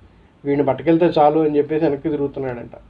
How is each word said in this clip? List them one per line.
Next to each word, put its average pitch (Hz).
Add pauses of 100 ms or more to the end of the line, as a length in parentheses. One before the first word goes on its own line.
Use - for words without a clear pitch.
(460)
"వీడిని 143
పట్టుకెళ్తే 165
చాలు" 156
అని 151
చెప్పేసి 151
వెనక్కి 143
తిరుగుతున్నాడంట. 135 (180)